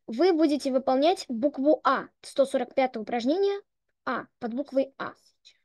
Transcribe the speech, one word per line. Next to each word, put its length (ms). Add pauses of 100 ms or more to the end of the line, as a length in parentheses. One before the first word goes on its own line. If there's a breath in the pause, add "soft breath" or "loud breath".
вы 260
будете 400
выполнять 560
букву 560
А, 240 (140)
сто 240
сорок 280
пятое 280
упражнение 580 (440)
А, 220 (120)
под 160
буквой 440
А. 140 (520)